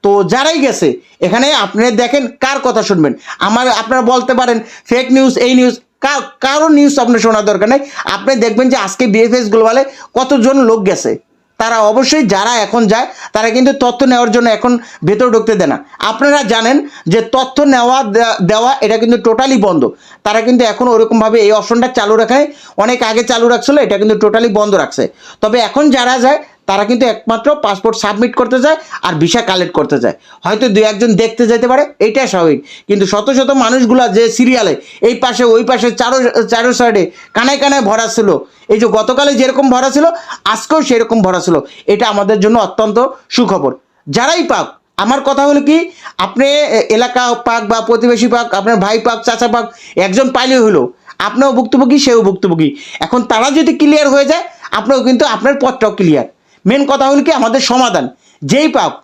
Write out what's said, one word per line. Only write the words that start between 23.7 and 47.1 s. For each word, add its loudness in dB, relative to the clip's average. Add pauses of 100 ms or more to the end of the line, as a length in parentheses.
এটা 0
কিন্তু 2
totally 2
বন্ধ 0
রাখছে। -2 (340)
তবে 0
এখন 0
যারা 0
যায়, 2 (220)
তারা -2
কিন্তু 0
একমাত্র -2
পাসপোর্ট -4
সাবমিট -2
করতে 0
যায় 2 (260)
আর -4
ভিসা 0
কালেক্ট -4
করতে -2
যায়। -2 (300)
হয়তো -2
দুই 2
একজন 0
দেখতে 0
যেতে 0
পারে, 2 (140)
এইটা 0
স্বাভাবিক। 0 (240)
কিন্তু 0
শত -2
শত 2
মানুষগুলা 2
যে 2
সিরিয়ালে 0 (260)
এই 2
পাশে -2
ওই 4
পাশে 0
চারো, 0
চারো 0
সাইডে 0 (220)
কানায় 0
কানায় 0
ভরা -2
ছিল, 0 (300)
এই 0
যে 2
গতকালে 0
যেরকম 0
ভরা 2
ছিল, 0 (400)
আজকেও -2
সেরকম 0
ভরা 0
ছিল, 0 (280)
এটা 0
আমাদের 0
জন্য 2
অত্যন্ত -2 (300)
সুখবর। 0 (340)
যারাই -2
পাক, -2 (320)
আমার -2
কথা 0
হলো 2
কি, 0 (260)
আপনি -2
এ-, 0
এলাকা 0 (120)